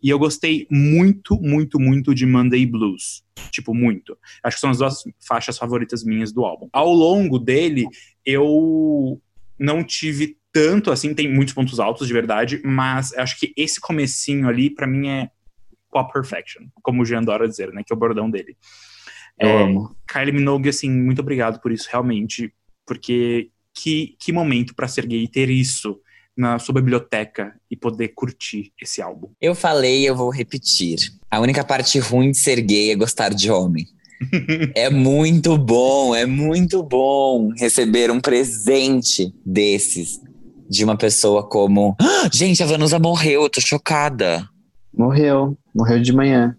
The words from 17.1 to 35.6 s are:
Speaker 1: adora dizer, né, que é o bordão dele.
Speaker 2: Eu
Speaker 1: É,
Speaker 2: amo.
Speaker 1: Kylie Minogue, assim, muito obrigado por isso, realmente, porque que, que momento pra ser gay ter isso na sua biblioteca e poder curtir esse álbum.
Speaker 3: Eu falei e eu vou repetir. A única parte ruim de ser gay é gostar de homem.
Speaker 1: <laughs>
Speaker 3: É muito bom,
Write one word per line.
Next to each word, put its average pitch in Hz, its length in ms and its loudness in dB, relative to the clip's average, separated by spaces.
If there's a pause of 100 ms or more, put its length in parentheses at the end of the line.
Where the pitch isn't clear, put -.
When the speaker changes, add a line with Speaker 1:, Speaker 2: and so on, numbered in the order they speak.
Speaker 1:
adora 113 280 0
dizer, 98 240 -8
né, 98 140 -12
que - 80 -6
é - 20 -4
o 113 40 -8
bordão 113 300 -2
dele. 98 260 -8 (840)
Speaker 2:
Eu 107 100 2
Speaker 1:
É, 107 140 4
Speaker 2:
amo. 98 320 -2 (120)
Speaker 1:
Kylie 139 260 -2
Minogue, 143 360 2
assim, 139 220 -4
muito 127 300 0
obrigado 123 400 -2
por 120 100 -4
isso, 113 200 -6
realmente, 117 640 -4 (320)
porque 120 640 -2 (240)
que, 156 460 -4
que - 120 -6
momento 139 440 -2
pra 127 120 -6
ser 127 200 -6
gay 117 200 -4
ter 135 220 -2
isso 127 480 -2 (400)
na 120 220 -2
sua 131 160 -4
biblioteca 120 800 -2 (160)
e 120 60 -10
poder 113 340 -6
curtir - 640 -10 (100)
esse - 200 -10
álbum. - 280 -14 (120)
Speaker 3:
Eu 175 140 0
falei 139 460 2
e 139 40 2
eu 135 100 2
vou 123 160 -2
repetir. 117 680 -2 (340)
A 110 80 0
única 135 240 2
parte 131 360 0
ruim 127 320 2
de 135 60 0
ser 127 240 2
gay 104 300 2
é 107 40 2
gostar 107 340 0
de 98 220 -2
homem. 90 340 0 (360)
Speaker 1:
<laughs> 156 540 -2
Speaker 3:
É 120 140 0
muito 151 680 4
bom, 127 580 4